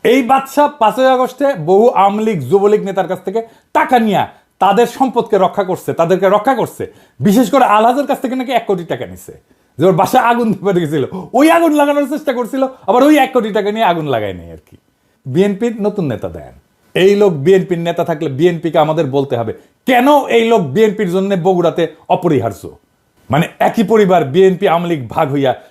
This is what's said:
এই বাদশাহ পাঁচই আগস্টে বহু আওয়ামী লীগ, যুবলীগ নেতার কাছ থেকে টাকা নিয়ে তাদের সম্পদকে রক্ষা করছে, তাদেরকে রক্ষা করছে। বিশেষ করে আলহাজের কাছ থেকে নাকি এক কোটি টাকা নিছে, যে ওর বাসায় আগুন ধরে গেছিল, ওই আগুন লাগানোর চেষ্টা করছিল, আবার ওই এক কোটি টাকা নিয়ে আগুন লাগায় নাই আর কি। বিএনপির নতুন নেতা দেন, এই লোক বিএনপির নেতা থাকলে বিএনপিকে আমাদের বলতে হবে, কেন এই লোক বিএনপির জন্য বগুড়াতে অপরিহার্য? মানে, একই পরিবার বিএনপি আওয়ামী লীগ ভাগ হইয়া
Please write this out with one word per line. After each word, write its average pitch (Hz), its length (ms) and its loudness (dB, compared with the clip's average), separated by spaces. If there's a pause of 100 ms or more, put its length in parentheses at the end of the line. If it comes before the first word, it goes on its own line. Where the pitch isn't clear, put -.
এই 247 160 4 (100)
বাদশাহ 269 360 0 (140)
পাঁচই 247 340 2
আগস্টে 254 320 -2 (220)
বহু 202 180 4 (140)
আওয়ামী 202 260 2
লীগ, 214 120 -2 (120)
যুবলীগ 196 380 2
নেতার 185 220 -4
কাছ 180 160 -6
থেকে 202 140 -4 (380)
টাকা 254 200 0
নিয়ে 202 240 0 (400)
তাদের 202 260 2 (100)
সম্পদকে 226 400 -2
রক্ষা 190 320 0
করছে, 165 200 -6 (100)
তাদেরকে 185 280 0
রক্ষা 208 320 2
করছে। 131 240 -6 (360)
বিশেষ 202 320 4
করে 262 120 4 (120)
আলহাজের 247 340 2
কাছ 262 120 -2
থেকে 240 180 -6
নাকি 254 180 -6
এক - 80 -4
কোটি 175 260 -4
টাকা 120 200 -8
নিছে, - 200 -20 (460)
যে 143 100 0
ওর 180 120 2
বাসায় 247 300 2
আগুন 233 180 0 (160)
ধরে 180 180 0
গেছিল, 147 220 -2 (340)
ওই 294 120 6
আগুন 339 300 2
লাগানোর 285 320 0
চেষ্টা 285 260 -4
করছিল, 262 240 -4 (260)
আবার 247 200 4
ওই 302 60 6 (100)
এক 262 80 -4
কোটি 220 240 -2
টাকা 202 180 0
নিয়ে 226 180 0
আগুন 160 220 -2
লাগায় 104 240 -4
নাই 85 180 -16
আর - 100 -20
কি। - 100 -20 (500)
বিএনপির 202 480 -2 (120)
নতুন 208 260 -4
নেতা 98 160 -8
দেন, 78 260 -16 (400)
এই 190 220 4
লোক 202 160 4 (120)
বিএনপির 180 440 2
নেতা 170 160 -4
থাকলে 160 240 -4 (100)
বিএনপিকে 165 400 0
আমাদের 156 280 0 (100)
বলতে 135 200 -2
হবে, 113 160 -6 (340)
কেন 247 200 2 (300)
এই 226 140 4
লোক 220 120 2 (120)
বিএনপির 214 400 0
জন্য 190 160 -2 (140)
বগুড়াতে 175 380 0 (260)
অপরিহার্য? 143 540 -2 (680)
মানে, 151 160 0 (120)
একই 214 340 0
পরিবার 196 320 4
বিএনপি 185 440 2
আওয়ামী 170 200 0
লীগ 165 120 -4 (140)
ভাগ 160 200 0
হইয়া 135 180 0 (180)